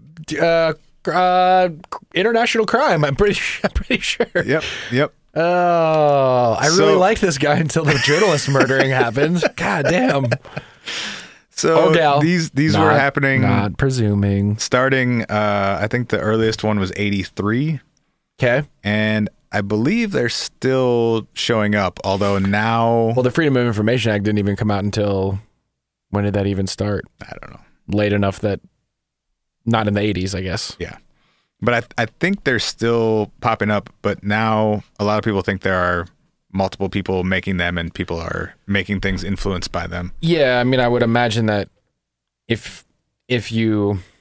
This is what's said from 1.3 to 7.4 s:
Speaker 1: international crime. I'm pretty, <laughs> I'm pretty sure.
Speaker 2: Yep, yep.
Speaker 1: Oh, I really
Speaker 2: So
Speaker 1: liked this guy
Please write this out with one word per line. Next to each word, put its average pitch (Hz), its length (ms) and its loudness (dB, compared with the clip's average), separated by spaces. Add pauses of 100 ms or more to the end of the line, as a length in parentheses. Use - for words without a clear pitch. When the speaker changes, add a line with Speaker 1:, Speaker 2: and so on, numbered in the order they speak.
Speaker 1:
international 226 520 2
crime. 233 380 2
I'm 139 120 0
pretty, 202 240 2 (120)
<laughs> - 120 -10
I'm - 80 -2
pretty - 280 -2
sure. - 280 -4 (180)
Speaker 2:
Yep, 143 180 0 (280)
yep. 135 220 0 (200)
Speaker 1:
Oh, 156 1300 2
I - 80 0
really 160 260 4
Speaker 2:
So 151 60 4
Speaker 1:
liked 214 220 4
this 170 160 2
guy 147 200 2